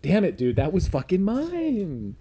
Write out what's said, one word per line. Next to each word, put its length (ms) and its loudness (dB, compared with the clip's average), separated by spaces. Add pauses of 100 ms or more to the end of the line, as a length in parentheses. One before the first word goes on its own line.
Damn 240 4
it, 120 -2
dude. 200 2
That 160 0
was 160 0
fucking 340 0
mine. 960 -2